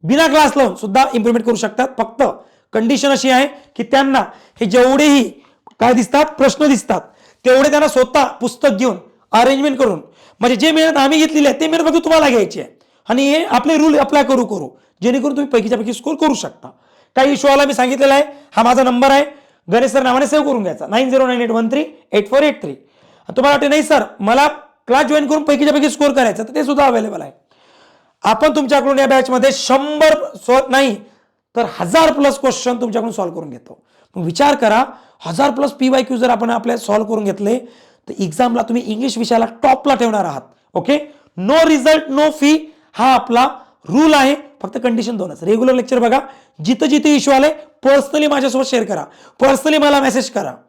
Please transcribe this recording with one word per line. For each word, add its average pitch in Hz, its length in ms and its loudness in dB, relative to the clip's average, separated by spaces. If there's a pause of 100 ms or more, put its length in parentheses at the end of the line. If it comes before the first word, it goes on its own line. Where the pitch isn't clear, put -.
बिना 277 240 0
क्लास 294 300 2
लावून 226 180 0
सुद्धा 214 260 -2
इम्प्रूव्हमेंट 233 460 0
करू 233 80 0
शकतात. 233 340 -4 (100)
फक्त 226 240 -4 (500)
कंडिशन 233 360 0
अशी 269 220 0
आहे 254 160 2
की - 360 -14
त्यांना 269 360 0 (420)
हे 233 60 -2
जेवढेही 262 680 2 (480)
काय 240 120 2
दिसतात, 254 320 2
प्रश्न 294 440 0
दिसतात, 214 320 0 (440)
तेवढे 269 260 4
त्यांना 294 180 2
स्वतः 254 360 2
पुस्तक - 440 -4 (100)
घेऊन 226 180 0 (360)
अरेंजमेंट 269 460 2
करून, 208 240 0 (380)
म्हणजे 247 160 0
जे 311 160 2
मेहनत 320 240 2
आम्ही 277 220 2
घेतलेली 311 280 2
आहे, 277 140 0
ते 320 80 -2
मेहनत 330 160 0
फक्त 320 200 0
तुम्हाला 320 240 2
घ्यायची 196 320 -2
आहे - 180 -16 (300)
आणि 269 220 0
हे 320 140 0
आपले 294 320 0
रूल 302 220 4
अप्लाय 277 260 2
करू 247 200 0
करू, 180 240 -8 (340)
जेणेकरून 254 340 -2
तुम्ही 285 140 -4
पैकीच्या 226 280 -2
पैकी 226 140 -6
स्कोर 285 220 -6
करू 294 200 0
शकता. - 360 -12 (460)
काही 269 160 2
इश्यू 277 180 0
आला, 277 140 4
मी 277 100 -2
सांगितलेला 262 400 2
आहे, 285 100 2 (320)
हा 226 60 2
माझा 247 200 2
नंबर 254 280 2
आहे, 285 140 4 (480)
गणेश 240 180 2
सर 269 120 0
नावाने 254 240 0
सेव्ह 285 200 0
करून 247 160 -2
घ्यायचा, 160 240 -8
नाईन 247 240 -2
झिरो 262 160 2
नाईन 247 140 -2
एट 233 100 -2
वन 226 180 -2
थ्री 285 160 -2 (280)
एट 208 180 0
फोर 277 120 2
एट 302 200 0
थ्री. 143 120 -12 (540)
तुम्हाला 254 220 0
वाटते, 285 180 0
"नाही 294 140 2
सर, 277 200 2 (180)
मला 247 280 2 (380)
क्लास 269 180 2
जॉईन 294 220 0
करून 302 160 0
पैकीच्या 285 320 2
पैकी 294 160 2
स्कोर 285 220 0
करायचा", 226 300 0
तर 220 120 -12
ते 302 100 -2
सुद्धा 277 220 0
अव्हेलेबल 214 360 -2
आहे. 139 200 -18 (840)
आपण 220 320 0
तुमच्याकडून 277 420 0
या 269 80 2
बॅचमध्ये 254 460 2
शंभर 294 600 2 (220)
स्व-, 262 340 0
नाही 262 240 2 (640)
तर 233 100 -2 (120)
हजार 311 400 2
plus 277 220 2
क्वेश्चन 247 400 -2
तुमच्याकडून 226 320 -4
सॉल्व्ह 175 240 -6
करून 160 140 -12
घेतो. - 320 -20 (340)
मग 180 80 -6
विचार 170 300 0
करा, 226 300 0 (400)
हजार 170 340 -2
plus 277 120 -2 (100)
पीवायक्यू 262 360 0
जर 240 140 0
आपण 233 200 -2
आपल्या 233 260 -4
सॉल्व्ह 214 320 -4
करून 214 160 -4
घेतले, 202 340 -2 (500)
तर - 100 -14
एक्झामला 233 440 -2
तुम्ही 233 200 -4
इंग्लिश 220 360 -6
विषयाला 226 280 0 (160)
टॉपला 269 320 0
ठेवणार 214 300 -2
आहात. 139 180 -8 (320)
ओके, 220 240 -2 (400)
no 226 280 0
result, 311 440 2
no 294 200 0 (100)
fee 294 160 2 (380)
हा 254 200 2
आपला 247 340 0 (400)
रूल 302 260 4
आहे. 277 200 2 (280)
फक्त 196 200 -10
कंडिशन 233 340 -4
दोनच, 180 260 -10
रेग्युलर 226 320 2
लेक्चर 254 240 -2
बघा, 240 200 0 (460)
जिथं 254 220 0
जिथे 294 280 2
इश्यू 277 200 2
आले 269 140 4 (340)
पर्सनली 285 440 2
माझ्यासोबत 269 400 -2
शेअर 240 180 -2
करा, 170 200 -6 (360)
पर्सनली 277 380 2
मला 285 220 4
मेसेज 262 300 -2
करा. 156 220 -6 (160)